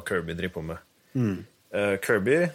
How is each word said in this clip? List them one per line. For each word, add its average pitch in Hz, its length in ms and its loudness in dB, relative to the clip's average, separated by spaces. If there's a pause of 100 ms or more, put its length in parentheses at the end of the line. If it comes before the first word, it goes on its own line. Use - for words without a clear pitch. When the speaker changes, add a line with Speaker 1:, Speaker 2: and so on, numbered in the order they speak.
Speaker 1:
Kirby 87 280 -2
driver 87 220 -4
på 82 100 -6
med. 80 120 -8 (380)
Speaker 2:
Mm. 113 200 2 (380)
Speaker 1:
Eh, 101 240 2
Kirby, 117 420 4 (160)